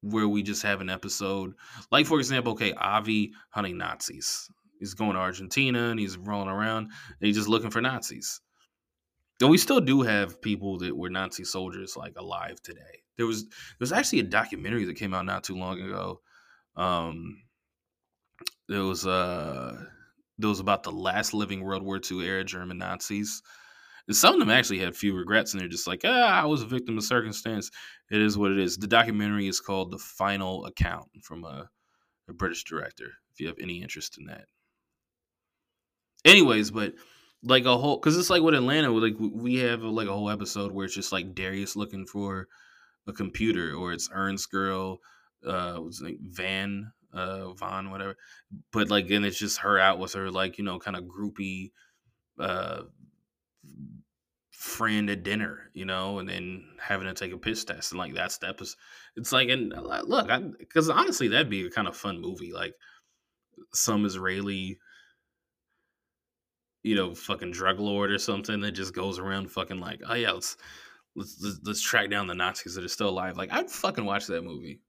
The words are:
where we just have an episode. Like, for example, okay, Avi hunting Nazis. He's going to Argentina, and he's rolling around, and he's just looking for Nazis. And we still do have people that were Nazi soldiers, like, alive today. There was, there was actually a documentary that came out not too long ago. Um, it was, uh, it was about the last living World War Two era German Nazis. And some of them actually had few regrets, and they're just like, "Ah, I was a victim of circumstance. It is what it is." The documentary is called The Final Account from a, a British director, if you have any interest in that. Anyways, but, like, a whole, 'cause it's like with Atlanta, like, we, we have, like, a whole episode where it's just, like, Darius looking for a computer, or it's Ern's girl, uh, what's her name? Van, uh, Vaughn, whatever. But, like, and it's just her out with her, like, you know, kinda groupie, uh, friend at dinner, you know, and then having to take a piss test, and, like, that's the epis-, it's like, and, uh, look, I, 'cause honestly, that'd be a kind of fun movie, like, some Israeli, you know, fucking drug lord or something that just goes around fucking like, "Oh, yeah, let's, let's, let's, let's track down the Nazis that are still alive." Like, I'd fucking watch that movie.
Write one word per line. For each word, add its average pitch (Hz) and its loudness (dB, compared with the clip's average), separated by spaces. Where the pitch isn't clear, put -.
where 104 4
we 104 4
just 101 -2
have 101 2
an 92 -4
episode. 95 -4
Like, 139 6
for 156 4
example, 127 2
okay, 104 0
Avi 104 2
hunting 98 -4
Nazis. - -6
He's 95 -10
going 107 0
to 92 2
Argentina, 117 0
and 113 -2
he's 92 -4
rolling 98 -4
around, 107 0
and - -2
he's 104 4
just 104 0
looking 110 2
for 113 0
Nazis. 120 -4
And 131 10
we 170 12
still 269 6
do 135 6
have 101 2
people 98 -2
that 90 -4
were 87 -6
Nazi 92 -6
soldiers, 92 -8
like, 82 -12
alive 87 -10
today. - -20
There 117 0
was, 110 -2
there - -18
was 127 -2
actually 202 2
a 107 2
documentary 101 0
that 85 -6
came 98 -6
out 92 -2
not 92 -4
too 92 -6
long 92 -6
ago. 92 -8
Um, 85 -2
it 101 0
was, 95 0
uh, 82 -2
it 107 0
was 101 2
about 98 2
the 87 -8
last 92 -2
living 98 -2
World 95 -4
War 95 -4
Two 90 -4
era 95 -2
German 90 -8
Nazis. 101 -4
And 107 2
some 214 10
of 359 6
them 151 4
actually 113 6
had 90 -2
few 101 0
regrets, 95 2
and 98 -4
they're 92 -4
just 85 -6
like, 90 -4
"Ah, 233 4
I 151 2
was 151 2
a 110 -6
victim 123 -2
of 107 -2
circumstance. 110 0
It 107 4
is 104 4
what 101 4
it 98 2
is." 90 0
The 104 -6
documentary 104 4
is 90 -2
called 95 -4
The 92 -10
Final 95 -2
Account - -4
from 85 -14
a, 71 -14
a - -18
British 87 -4
director, 71 -10
if - -14
you 76 -4
have 82 -10
any 87 -8
interest - -12
in 71 -16
that. 78 -16
Anyways, 135 12
but, 104 -4
like, 127 6
a 127 6
whole, 143 2
'cause 156 4
it's 175 2
like 175 6
with 160 6
Atlanta, 139 4
like, 110 2
we, 107 0
we 117 -2
have, 120 0
like, 110 -2
a 98 -2
whole 104 -2
episode 101 -4
where 98 -4
it's 90 -6
just, - -4
like, 92 -2
Darius 95 -4
looking 98 -6
for 98 -4
a 101 -10
computer, 92 0
or 87 -4
it's - -6
Ern's 98 -2
girl, 95 -2
uh, 87 -4
what's 82 -10
her 78 -10
name? 85 -10
Van, 95 -6
uh, 92 -6
Vaughn, 95 -8
whatever. 98 -8
But, 104 2
like, 98 4
and 101 4
it's 98 -2
just 104 -2
her 98 4
out 95 6
with 92 -6
her, 98 -4
like, 95 -2
you 101 -6
know, 92 -4
kinda 92 -8
groupie, 92 -8
uh, 87 -4
friend 107 0
at 101 -2
dinner, 101 -4
you 95 -8
know, 95 -2
and 95 -8
then 92 -8
having 95 -2
to 92 -6
take 92 -8
a 90 -10
piss 110 -4
test, - -6
and, 87 -6
like, 85 -4
that's 90 -4
the 87 -8
epis-, - -10
it's 120 -4
like, 127 4
and, 127 0
uh, - -6
look, 214 2
I, 151 2
'cause 160 4
honestly, 160 2
that'd 127 4
be 95 -2
a 87 -6
kind 107 -2
of - -8
fun 92 -6
movie, 87 -8
like, 87 -8
some 104 2
Israeli, 95 -2
you 107 2
know, 92 0
fucking 90 -6
drug 92 0
lord 101 0
or 101 2
something 101 -2
that 101 -4
just 92 -6
goes 92 -4
around 95 -4
fucking 92 -6
like, - -10
"Oh, 117 -4
yeah, 113 2
let's, - -6
let's, - -12
let's, 95 -6
let's 104 -4
track 104 2
down 101 0
the 87 -6
Nazis 90 -2
that 92 -8
are 87 -8
still 104 0
alive." 92 -4
Like, 92 -6
I'd 302 -2
fucking - -4
watch 101 -2
that 87 -4
movie. 73 -12